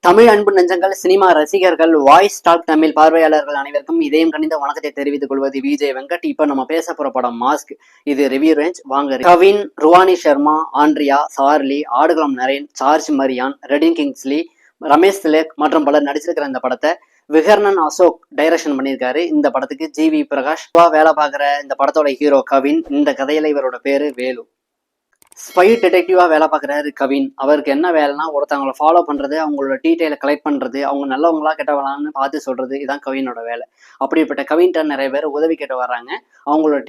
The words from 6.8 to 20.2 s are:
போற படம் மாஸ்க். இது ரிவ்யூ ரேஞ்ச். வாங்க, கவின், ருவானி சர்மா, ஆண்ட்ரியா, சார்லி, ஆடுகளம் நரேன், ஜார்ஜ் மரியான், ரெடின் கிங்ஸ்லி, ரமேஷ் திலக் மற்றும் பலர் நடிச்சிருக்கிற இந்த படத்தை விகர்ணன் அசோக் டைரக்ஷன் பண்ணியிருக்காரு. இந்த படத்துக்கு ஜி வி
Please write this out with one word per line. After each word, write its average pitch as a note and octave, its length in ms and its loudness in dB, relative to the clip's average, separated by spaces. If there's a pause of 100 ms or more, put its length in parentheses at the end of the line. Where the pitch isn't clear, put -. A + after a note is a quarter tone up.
போற C#3+ 160 -6
படம் A#2+ 320 -4
மாஸ்க். C#3+ 300 -4 (300)
இது C#3+ 260 -2
ரிவ்யூ D3 260 2
ரேஞ்ச். D#3 280 -4
வாங்க, C4 340 -4
கவின், F#3+ 560 4 (100)
ருவானி F3+ 320 6
சர்மா, D#3 600 0
ஆண்ட்ரியா, D3 520 2
சார்லி, C#3 580 0
ஆடுகளம் D3 520 0
நரேன், C#3 360 -4
ஜார்ஜ் D3 400 0
மரியான், C3+ 540 -2
ரெடின் D3+ 320 2
கிங்ஸ்லி, C#3+ 460 -6 (360)
ரமேஷ் F#4 440 2
திலக் D4+ 300 0
மற்றும் G#3+ 300 0
பலர் D3 180 2
நடிச்சிருக்கிற D3 440 -6
இந்த C3 120 -8
படத்தை C3 360 -4 (340)
விகர்ணன் G3 500 2
அசோக் D#3+ 480 0 (100)
டைரக்ஷன் D#3+ 420 0
பண்ணியிருக்காரு. C3 380 -4
இந்த D#3+ 340 0
படத்துக்கு C#3 400 -6
ஜி D#3+ 200 0
வி D3+ 240 -2